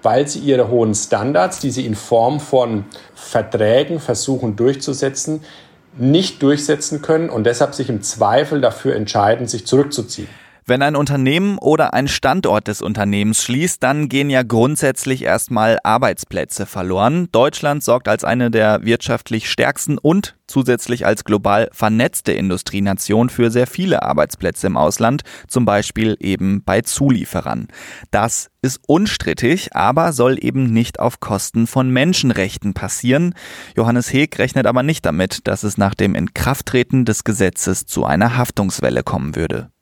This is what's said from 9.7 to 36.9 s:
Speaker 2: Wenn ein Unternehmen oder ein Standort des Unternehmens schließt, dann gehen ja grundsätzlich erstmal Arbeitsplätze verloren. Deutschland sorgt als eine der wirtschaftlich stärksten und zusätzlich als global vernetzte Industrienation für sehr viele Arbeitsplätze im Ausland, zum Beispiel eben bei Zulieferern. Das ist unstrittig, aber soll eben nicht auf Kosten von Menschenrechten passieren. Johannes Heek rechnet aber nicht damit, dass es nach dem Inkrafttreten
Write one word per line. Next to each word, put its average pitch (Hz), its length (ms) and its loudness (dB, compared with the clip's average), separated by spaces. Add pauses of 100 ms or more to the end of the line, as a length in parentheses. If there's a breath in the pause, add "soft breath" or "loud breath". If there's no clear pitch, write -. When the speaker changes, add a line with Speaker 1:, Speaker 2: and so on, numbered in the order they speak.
Speaker 2:
Wenn 127 180 2
ein 147 120 0
Unternehmen 143 600 2
oder - 380 2
ein 135 120 0
Standort 131 600 0
des 107 160 -6
Unternehmens 104 580 0
schließt, 147 400 -2
dann 143 260 0
gehen 139 220 0
ja 131 140 2
grundsätzlich 131 800 0
erstmal 107 580 2
Arbeitsplätze 101 880 -2
verloren. 101 640 0
Deutschland 143 520 0
sorgt 120 240 2
als 104 160 0
eine 120 280 0
der 107 340 2
wirtschaftlich - 640 -2
stärksten - 480 -2
und 180 380 0 (100)
zusätzlich 123 640 0
als 107 160 0
global 104 480 2
vernetzte 110 640 0
Industrienation 98 960 0
für 117 200 2
sehr 123 160 2
viele 175 380 -2
Arbeitsplätze - 640 -2
im 82 100 0
Ausland, 113 460 0 (240 loud breath)
zum 123 180 0
Beispiel 107 540 0
eben 95 440 0
bei 98 180 2
Zulieferern. 92 880 -2 (420 loud breath)
Das - 400 -2 (100)
ist 131 240 -2
unstrittig, 165 880 0
aber 151 380 2
soll 127 260 4
eben 127 320 0
nicht 113 280 0
auf - 200 -2
Kosten 110 460 -4
von 131 240 0
Menschenrechten 127 880 0
passieren. 135 580 0 (420 loud breath)
Johannes 117 380 0
Heek 143 240 2
rechnet 123 300 0
aber 127 160 2
nicht 151 200 -2
damit, 90 440 -2
dass - 160 -2
es 104 160 -4
nach 98 160 2
dem 98 180 2
Inkrafttreten 127 920 0